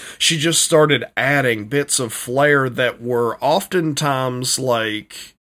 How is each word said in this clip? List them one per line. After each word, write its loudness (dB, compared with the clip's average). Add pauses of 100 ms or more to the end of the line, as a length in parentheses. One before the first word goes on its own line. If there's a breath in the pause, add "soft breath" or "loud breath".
(180 loud breath)
she 0
just 2
started 4 (100)
adding 0
bits -2
of -4
flair 2
that -2
were -2
oftentimes, -2
like, -4 (220)